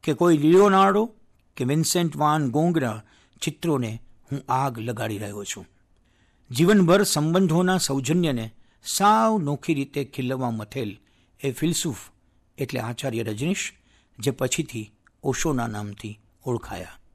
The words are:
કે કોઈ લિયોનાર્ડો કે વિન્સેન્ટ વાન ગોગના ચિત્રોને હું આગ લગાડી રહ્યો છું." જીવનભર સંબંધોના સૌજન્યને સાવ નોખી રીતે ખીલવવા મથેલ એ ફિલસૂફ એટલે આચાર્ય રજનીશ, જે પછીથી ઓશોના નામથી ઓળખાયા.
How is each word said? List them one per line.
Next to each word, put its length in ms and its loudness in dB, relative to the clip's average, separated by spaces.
કે 100 0
કોઈ 240 4
લિયોનાર્ડો 760 6
કે 80 -2
વિન્સેન્ટ 520 0
વાન 320 2
ગોગના 540 0
ચિત્રોને 600 -4
હું 180 -6
આગ 300 -2
લગાડી 380 -6
રહ્યો 260 -10
છું." 240 -12
જીવનભર 520 6
સંબંધોના 760 2
સૌજન્યને 760 -2
સાવ 580 2
નોખી 320 -2
રીતે 320 -4
ખીલવવા 460 -4
મથેલ 460 -8
એ 80 0
ફિલસૂફ 600 -4
એટલે 220 -6
આચાર્ય 440 -6
રજનીશ, 500 -4
જે 120 -2
પછીથી 600 -6
ઓશોના 440 -2
નામથી 520 -10
ઓળખાયા. 540 -8